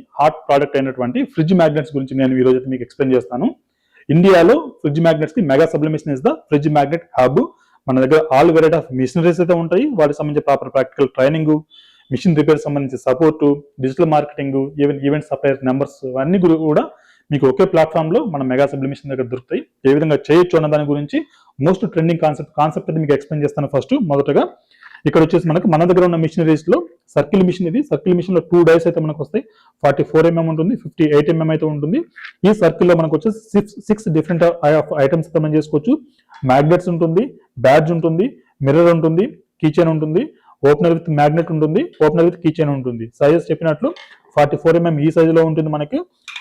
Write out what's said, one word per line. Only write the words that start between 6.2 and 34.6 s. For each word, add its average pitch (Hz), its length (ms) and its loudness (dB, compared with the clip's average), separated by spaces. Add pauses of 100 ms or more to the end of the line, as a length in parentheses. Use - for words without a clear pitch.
the 302 60 0 (140)
fridge 147 300 0
magnet 143 260 -2 (160)
hub. 127 160 2 (520)
మన 131 180 2
దగ్గర 151 160 2 (160)
all 160 200 4
variety 160 240 2
of - 60 -20 (140)
machineries 165 420 0
అయితే 170 200 2
ఉంటాయి, 180 220 0 (140)
వాటికి 147 200 0
సంబంధించి 147 300 -4
ప్రాపర్ 135 280 -2
ప్రాక్టికల్ 131 400 -2
ట్రైనింగ్, 151 360 0 (600)
మిషన్ 160 280 0
రిపేర్ 147 260 2
సంబంధించి 139 400 -4
సపోర్ట్, 156 380 2 (380)
డిజిటల్ 151 320 0
మార్కెటింగ్, 139 440 -4 (240)
even 143 140 0 (100)
ఈవెంట్ 147 240 -2
సప్లయర్ 135 380 -2
నెంబర్స్ 135 320 -6 (220)
అన్నీ 180 220 0
గు-, 160 240 2
కూడా 151 140 0 (480)
మీకు 139 180 0
ఒకే 185 220 0
ప్లాట్‌ఫామ్‌లో 160 480 0 (120)
మన 139 160 -6
మెగా 127 220 0
సబ్లిమేషన్ 139 400 -8
దగ్గర 131 220 -6
దొరుకుతాయి. 156 280 -8 (280)
ఏ - 80 6
విధంగా 151 200 0 (100)
చేయొచ్చు 175 320 2
అన్న 156 140 0
దాని 147 180 0
గురించి 147 260 -6 (500)
most 185 160 0 (100)
trending 165 300 0
concept, 151 260 -4 (100)
కాన్సెప్ట్ 156 320 -2
అయితే 160 120 -2
మీకు 143 140 0
ఎక్స్‌ప్లెయిన్ 147 280 -6
చేస్తాను. 143 300 -4
ఫస్ట్ 135 180 -4 (180)
మొదటగా 143 320 0 (640)
ఇక్కడ 156 160 2
వచ్చేసి 160 260 0
మనకు 170 240 -2
మన 156 160 2
దగ్గర 180 180 4
ఉన్న 170 160 -2
మెషినరీస్‌లో 160 540 0 (360)
సర్కిల్ 185 340 2
మిషన్, 175 220 -4
ఇది 220 100 0 (100)
సర్కిల్ 175 280 0
మిషన్‌లో 175 320 -2
టూ 175 80 4 (100)
డైస్ 165 200 4
అయితే 170 180 -2
మనకు 151 180 -6
వస్తాయి. 240 180 -4 (400)
ఫార్టీ 143 280 0
ఫోర్ 160 200 4
ఎంఎం 165 220 -2
ఉంటుంది, 160 300 -2
ఫిఫ్టీ 160 220 -4 (120)
ఎయిట్ 147 180 2
ఎంఎం 160 200 -2
అయితే 156 180 -2
ఉంటుంది. 151 280 -4 (480)
ఈ 214 40 6 (100)
సర్కిల్‌లో 175 380 2
మనకు 160 180 -2
వచ్చేసి 214 200 -4 (160)
సిక్స్, 202 220 -2 (120)
సిక్స్ 214 280 -4
డిఫరెంట్ 160 280 0 (260)